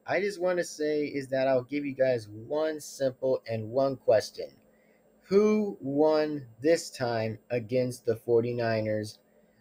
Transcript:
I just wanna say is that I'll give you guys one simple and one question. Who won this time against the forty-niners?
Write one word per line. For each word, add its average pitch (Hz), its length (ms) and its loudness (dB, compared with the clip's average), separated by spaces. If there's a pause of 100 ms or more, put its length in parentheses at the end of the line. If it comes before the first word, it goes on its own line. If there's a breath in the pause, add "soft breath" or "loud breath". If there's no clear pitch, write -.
I 151 140 0
just 196 200 -4
wanna 180 240 0
say 151 400 -2
is 135 240 -6
that 131 200 0
I'll 131 160 2
give 143 200 -4
you 139 80 -4
guys 127 380 0
one 147 500 -4
simple 131 640 -2
and 113 220 -6
one 135 280 0
question. - 560 0 (720 soft breath)
Who 214 580 4
won 151 640 2 (160)
this 160 260 2
time 113 500 -2 (120)
against 123 560 -2
the 110 100 2
forty-niners? 113 1040 0 (420 soft breath)